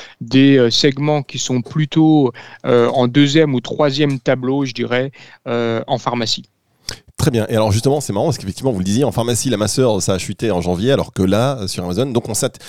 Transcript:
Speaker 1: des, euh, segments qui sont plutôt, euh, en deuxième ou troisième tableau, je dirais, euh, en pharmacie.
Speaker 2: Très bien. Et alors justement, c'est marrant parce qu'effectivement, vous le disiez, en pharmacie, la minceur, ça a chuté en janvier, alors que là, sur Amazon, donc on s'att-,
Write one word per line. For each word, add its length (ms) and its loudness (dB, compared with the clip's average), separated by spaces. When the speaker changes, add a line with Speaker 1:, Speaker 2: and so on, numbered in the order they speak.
Speaker 1:
des, 380 4
euh, 120 4
segments 640 0
qui 60 -10
sont 240 -2
plutôt, 720 2
euh, 240 4
en 180 2
deuxième 480 4
ou 60 0
troisième 580 0
tableau, 460 -2
je 80 -8
dirais, 380 -2
euh, 400 -2
en 100 -2
pharmacie. 460 -4
Speaker 2:
Très 160 0
bien. 160 0
Et 80 -4
alors 160 2
justement, 300 0
c'est 100 -8
marrant 140 -2
parce 120 -2
qu'effectivement, 340 -4
vous 80 -4
le 40 -2
disiez, 220 0
en 80 -2
pharmacie, 360 -2
la 60 2
minceur, 460 0
ça 140 0
a 20 -4
chuté 340 -4
en 80 0
janvier, 320 -2
alors 220 -2
que 80 -2
là, 460 0
sur 180 -8
Amazon, 220 -2
donc 200 -2
on 60 -8
s'att-, 360 -4